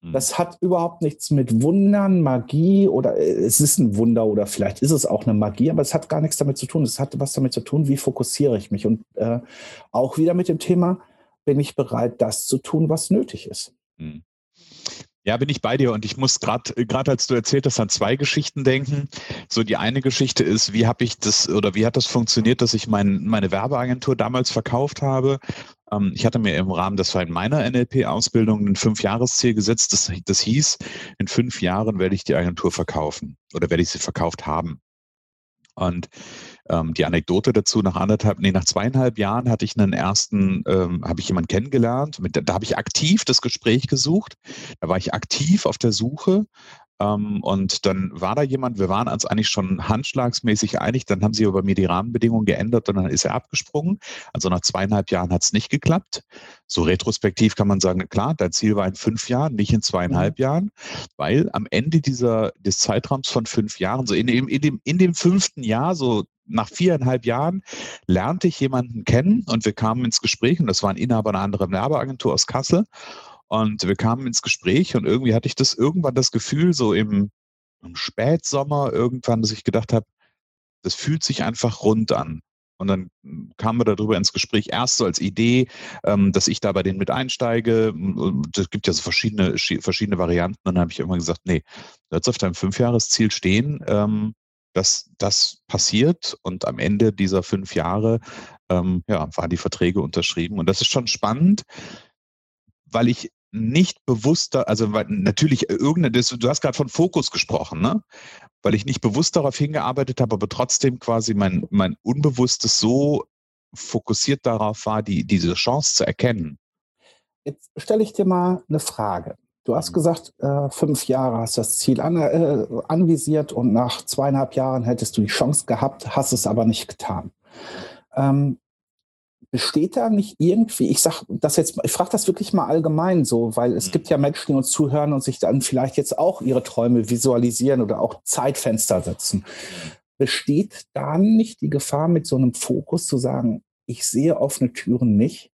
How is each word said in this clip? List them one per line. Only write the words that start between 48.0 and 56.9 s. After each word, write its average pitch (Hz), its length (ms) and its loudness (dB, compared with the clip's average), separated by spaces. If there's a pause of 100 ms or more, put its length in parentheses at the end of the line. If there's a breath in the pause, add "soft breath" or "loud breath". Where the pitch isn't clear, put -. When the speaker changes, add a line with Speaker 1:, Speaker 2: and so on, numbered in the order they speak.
Speaker 1:
war 92 200 -4
da 143 80 0
jemand, 131 360 -2
wir 95 100 0
waren 101 200 0
uns - 180 -4
eigentlich 107 220 0
schon 92 400 -2
handschlagsmäßig 113 920 0
einig, 120 240 -2
dann 92 180 0
haben 107 120 2
sie 107 120 2
aber 95 160 2
mir 98 120 2
die 95 100 2
Rahmenbedingungen 110 600 0
geändert 110 420 0
und 98 80 0
dann 92 100 0
ist 76 180 -2
er - 100 -2
abgesprungen. 156 640 -4 (320 loud breath)
Also - 160 -4
nach 90 140 0
zweieinhalb 98 480 0
Jahren 90 220 0
hat's - 200 0
nicht - 180 0
geklappt. - 520 0 (440 loud breath)
So - 160 -2
retrospektiv 98 720 2